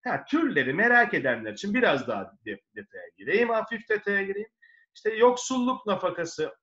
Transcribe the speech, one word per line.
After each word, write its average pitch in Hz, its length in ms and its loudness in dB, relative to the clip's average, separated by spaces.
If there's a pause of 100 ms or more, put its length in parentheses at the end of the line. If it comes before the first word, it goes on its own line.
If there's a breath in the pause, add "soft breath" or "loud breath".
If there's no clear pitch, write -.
Ha, 214 200 -4
türleri 180 480 2
merak 226 420 4
edenler 117 380 -2
için 202 220 -6
biraz 156 340 2
daha 101 240 -4 (140)
de-, 104 140 -10 (160)
detaya 98 400 -14
gireyim, 185 320 0
hafif 220 400 -4
detaya 202 340 0
gireyim. 202 260 -6 (460 soft breath)
İşte 220 200 -4
yoksulluk 247 720 2
nafakası 170 760 -4